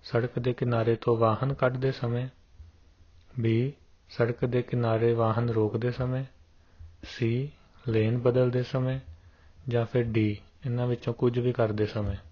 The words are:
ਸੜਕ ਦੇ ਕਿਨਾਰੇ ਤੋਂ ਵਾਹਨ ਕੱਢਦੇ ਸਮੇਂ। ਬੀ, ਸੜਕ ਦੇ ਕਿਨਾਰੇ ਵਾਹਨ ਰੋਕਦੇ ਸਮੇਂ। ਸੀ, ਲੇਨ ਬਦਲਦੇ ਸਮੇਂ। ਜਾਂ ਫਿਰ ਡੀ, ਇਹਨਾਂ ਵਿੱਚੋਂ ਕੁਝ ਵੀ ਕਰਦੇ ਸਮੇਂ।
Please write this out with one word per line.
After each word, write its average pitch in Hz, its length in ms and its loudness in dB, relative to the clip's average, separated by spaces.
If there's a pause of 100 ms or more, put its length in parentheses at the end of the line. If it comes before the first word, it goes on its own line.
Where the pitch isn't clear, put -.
ਸੜਕ 120 360 -2
ਦੇ 123 140 -2
ਕਿਨਾਰੇ 117 420 0
ਤੋਂ 117 220 0
ਵਾਹਨ 113 380 2
ਕੱਢਦੇ 127 380 0
ਸਮੇਂ। 123 360 -4 (1120)
ਬੀ, 113 320 2 (380)
ਸੜਕ 120 340 0
ਦੇ 123 180 0
ਕਿਨਾਰੇ 117 520 2
ਵਾਹਨ 117 360 2
ਰੋਕਦੇ 110 400 0
ਸਮੇਂ। 127 340 -4 (800)
ਸੀ, 123 440 -2 (380)
ਲੇਨ 110 300 2
ਬਦਲਦੇ 123 440 2
ਸਮੇਂ। 131 360 -2 (720)
ਜਾਂ 120 160 2
ਫਿਰ 120 200 0
ਡੀ, 107 320 2 (300)
ਇਹਨਾਂ 123 200 -2
ਵਿੱਚੋਂ 120 280 -2
ਕੁਝ 123 240 0
ਵੀ 123 140 0
ਕਰਦੇ 107 340 0
ਸਮੇਂ। 101 300 -4 (160)